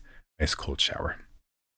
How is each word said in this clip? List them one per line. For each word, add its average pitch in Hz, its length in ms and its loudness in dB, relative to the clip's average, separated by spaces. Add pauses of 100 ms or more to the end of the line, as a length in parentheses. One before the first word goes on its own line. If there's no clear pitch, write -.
(380)
nice 76 160 4
cold - 240 -4
shower. - 380 2 (600)